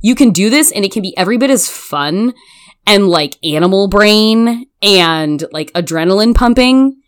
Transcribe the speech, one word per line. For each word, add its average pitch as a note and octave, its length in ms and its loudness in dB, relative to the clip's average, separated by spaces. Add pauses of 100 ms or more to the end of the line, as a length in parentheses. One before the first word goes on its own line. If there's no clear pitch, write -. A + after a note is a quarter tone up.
you A#3+ 140 2
can B3 160 4
do F#3+ 180 0
this G#3+ 220 2
and G3+ 120 -4
it G3 80 -4
can A3 100 -6
be F#3+ 160 -10
every G3+ 200 -2
bit C4 120 0
as B3+ 200 0
fun F3 640 -6 (520)
and, G3+ 220 2
like, D#3 360 -2
animal F3+ 440 0
brain G#3+ 760 2 (160)
and, D#3+ 720 0
like, D#3 220 -10
adrenaline F3 640 0
pumping B3+ 600 2 (120)